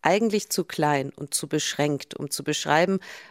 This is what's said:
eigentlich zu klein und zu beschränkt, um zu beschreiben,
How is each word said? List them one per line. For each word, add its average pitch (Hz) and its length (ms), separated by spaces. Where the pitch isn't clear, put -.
eigentlich 202 460
zu 180 140
klein 143 500
und - 180
zu - 140
beschränkt, 147 720
um 147 120
zu - 140
beschreiben, 156 560